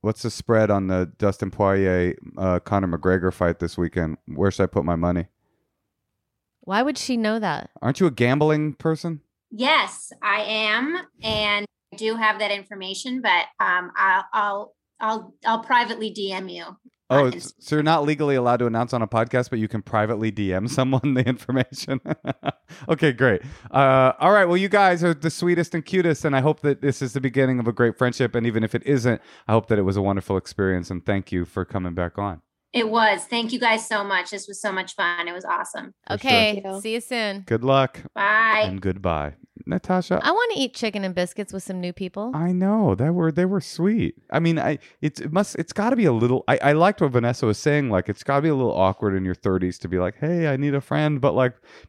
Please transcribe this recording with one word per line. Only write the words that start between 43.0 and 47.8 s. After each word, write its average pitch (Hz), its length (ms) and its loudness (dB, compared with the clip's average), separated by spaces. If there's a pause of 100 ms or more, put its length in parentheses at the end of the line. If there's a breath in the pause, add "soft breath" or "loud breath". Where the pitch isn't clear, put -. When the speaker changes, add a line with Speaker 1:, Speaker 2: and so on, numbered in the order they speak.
Speaker 1:
were, 165 180 2
they 175 140 0
were 185 160 0
sweet. 180 540 -2 (140)
I 151 100 0
mean, 165 200 2
I, 147 200 -2 (220 loud breath)
it's, 147 200 -4
it 151 100 -6
must, 196 240 0
it's - 160 -6
gotta 233 240 0
be 233 80 2
a 156 80 6
little, 120 380 2
I, 131 120 4
I 143 120 4
liked 175 260 4
what 143 140 2
Vanessa 120 320 0
was 107 120 2
saying. 143 320 2